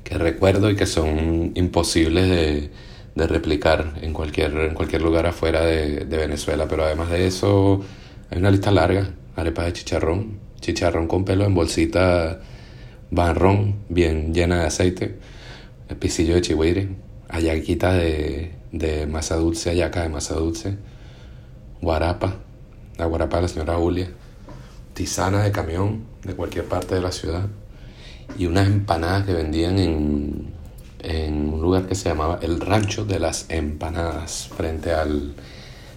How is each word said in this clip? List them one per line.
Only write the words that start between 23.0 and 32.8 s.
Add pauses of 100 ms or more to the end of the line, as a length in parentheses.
guarapa
de
la
señora
Julia, (840)
tisana
de
camión (180)
de
cualquier
parte
de
la
ciudad (920)
y
unas
empanadas
que
vendían
en, (500)
en
un
lugar
que
se
llamaba
El
Rancho